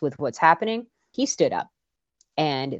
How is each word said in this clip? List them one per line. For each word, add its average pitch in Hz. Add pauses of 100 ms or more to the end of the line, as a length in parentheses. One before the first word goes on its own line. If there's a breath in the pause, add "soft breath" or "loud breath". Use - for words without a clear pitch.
with 139
what's 135
happening, 214 (240)
he 269
stood -
up. - (680)
And 139